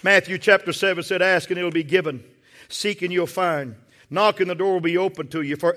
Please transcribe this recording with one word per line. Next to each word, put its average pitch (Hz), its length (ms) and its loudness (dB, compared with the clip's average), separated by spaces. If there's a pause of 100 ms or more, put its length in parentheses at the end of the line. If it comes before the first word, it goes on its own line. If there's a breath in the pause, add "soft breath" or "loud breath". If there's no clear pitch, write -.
Matthew 185 380 4
chapter 190 340 4
seven 175 300 -2
said, 180 180 -2
"Ask 185 300 2
and 180 80 -4
it'll 180 100 -2
be 165 140 -2
given. 151 400 0 (460 loud breath)
Seek 208 340 -4
and 180 100 -4
you'll 175 140 0
find. 151 480 -4 (340 soft breath)
Knock 208 300 2
and 180 100 2
the 175 60 -4
door 190 180 0
will 180 60 2
be 170 180 0
open 185 320 -2
to 160 120 -6
you. 143 160 -4
For 170 200 0